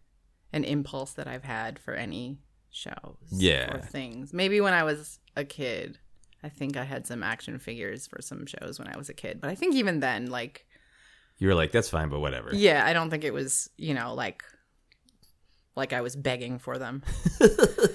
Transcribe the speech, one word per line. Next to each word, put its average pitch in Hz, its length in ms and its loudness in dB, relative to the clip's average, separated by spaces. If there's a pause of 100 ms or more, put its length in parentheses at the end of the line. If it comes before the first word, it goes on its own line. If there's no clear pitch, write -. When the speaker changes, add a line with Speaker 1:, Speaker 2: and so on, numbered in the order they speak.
(520)
Speaker 1:
an 151 120 -2
impulse 139 500 -2
that 139 140 -10
I've 127 160 -10
had 113 340 -6
for - 160 -10
any 123 460 -8 (320)
shows - 460 -12 (140)
Speaker 2:
Yeah. 82 440 4
Speaker 1:
or - 40 -6
things. 131 540 -10
Maybe 190 260 2
when 196 140 4
I 170 100 4
was 151 360 -4 (160)
a 143 100 -4
kid, - 540 -8 (460)
I 151 40 -8
think 143 280 -6
I 123 60 -4
had 131 240 -8
some 120 160 -6
action 113 340 -6
figures 110 480 -8
for - 160 -16
some - 240 -12
shows - 320 -12
when - 120 -14
I - 80 -10
was 143 120 -12
a - 40 -14
kid. - 260 -10
But 143 100 -6
I 185 60 -6
think 339 200 2
even 190 260 2
then, 123 260 0
like, 123 380 -8 (760)
Speaker 2:
You 95 80 4
were 95 80 8
like, 80 160 4
"That's - 180 4
fine, 78 200 0
but 71 100 -2
whatever." 65 340 -4
Speaker 1:
Yeah, 170 320 8
I 156 80 6
don't 165 160 2
think 156 140 -2
it 135 100 -2
was, - 440 -2
you 156 160 -2
know, 120 200 -4
like, 120 300 -6 (1300)
like 135 180 -4
I 123 80 0
was 127 160 -4
begging 127 420 -2
for 127 180 -6
them, 131 240 -6 (380)
Speaker 2:
<laughs> - 40 10 (520)